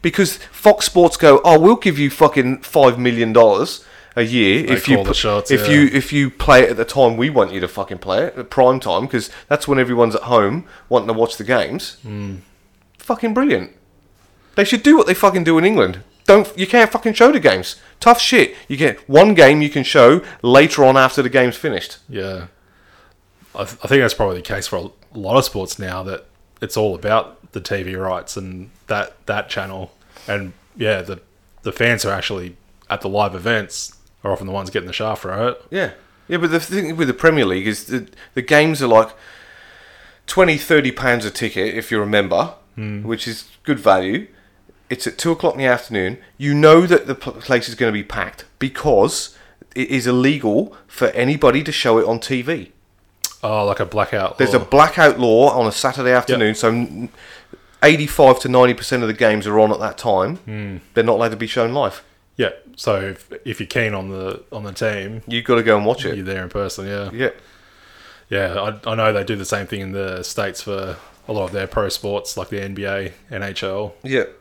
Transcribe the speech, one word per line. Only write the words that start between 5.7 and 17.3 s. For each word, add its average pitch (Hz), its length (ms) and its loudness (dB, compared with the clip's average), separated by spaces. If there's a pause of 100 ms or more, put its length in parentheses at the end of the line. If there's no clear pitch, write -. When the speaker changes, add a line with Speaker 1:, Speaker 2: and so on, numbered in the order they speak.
Speaker 1:
you, 147 180 6
if 135 220 -2
you 139 160 0
play 131 340 6
it 113 60 4
at 120 80 -4
the 117 80 -2
time 120 320 2
we 127 140 0
want 104 200 2
you 95 80 -8
to 87 80 -4
fucking 95 300 -10
play 98 280 -2
it, - 120 -10
at 123 120 -14
prime 127 300 2
time, 101 280 -2
'cause 120 220 -6 (180)
that's - 200 -2
when 139 120 0
everyone's 120 360 0
at - 80 -4
home 117 420 2 (240)
wanting 113 180 0
to 113 60 -4
watch 117 240 -2
the 107 60 -12
games." 110 640 -4
Speaker 2:
Mm. 101 340 -12 (600)
Speaker 1:
Fucking 233 340 -4
brilliant. 240 380 0 (840)
They 202 80 2
should 220 200 0
do 294 120 8
what - 120 4
they 180 80 0
fucking 185 280 2
do 160 140 4
in 165 80 2
England. 101 380 0 (220)
Don't, 202 220 8 (100)
you 185 100 -2
can't 226 240 4
fucking 226 240 -2
show 240 180 6